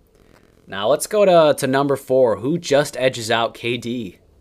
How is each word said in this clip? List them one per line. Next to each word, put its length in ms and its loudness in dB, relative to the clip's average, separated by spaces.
Now 220 -6
let's 180 0
go 200 2
to, 320 6
to 80 -4
number 300 0
four. 400 2
Who 200 -4
just 400 -2
edges 340 -4
out 220 0
K 240 -6
D? 420 -10